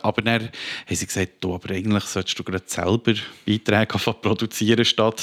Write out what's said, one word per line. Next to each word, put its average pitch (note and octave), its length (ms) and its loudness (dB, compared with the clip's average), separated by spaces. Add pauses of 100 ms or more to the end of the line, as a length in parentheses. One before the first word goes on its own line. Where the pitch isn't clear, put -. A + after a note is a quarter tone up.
Aber G#2+ 180 0
dann A2+ 220 0
haben A#2 80 -10 (440)
sie F#2 120 -2
gesagt, - 340 -4
«Du, F2+ 140 -2
aber F2 160 -8
eigentlich G2+ 340 0
solltest - 340 -4
du - 60 -8
gerade F#2 220 -4
selber G#2 480 2 (320)
Beiträge G#2+ 480 2
anfangen A2 260 -2
produzieren, A2 640 2
statt A2 380 2